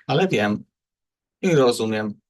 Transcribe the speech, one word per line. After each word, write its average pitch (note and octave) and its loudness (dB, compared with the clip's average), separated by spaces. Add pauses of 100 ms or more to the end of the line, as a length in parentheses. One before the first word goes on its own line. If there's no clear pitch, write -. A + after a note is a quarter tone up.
ale E3 0
wiem G#2 -2 (760)
i F#3 2
rozumiem A2 0 (160)